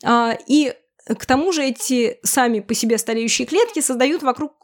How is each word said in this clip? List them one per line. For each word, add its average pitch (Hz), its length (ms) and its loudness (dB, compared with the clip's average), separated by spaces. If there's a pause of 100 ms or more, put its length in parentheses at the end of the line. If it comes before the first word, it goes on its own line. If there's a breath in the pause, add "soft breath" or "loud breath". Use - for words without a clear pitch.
а, 233 340 0 (100)
и 285 260 2 (340)
к - 200 -6
тому 302 260 2
же 302 120 -2
эти 240 580 -2
сами 240 380 0
по 220 140 -6
себе 226 220 0
стареющие 226 500 -2
клетки 415 340 0
создают 262 420 2
вокруг 269 300 -2 (120)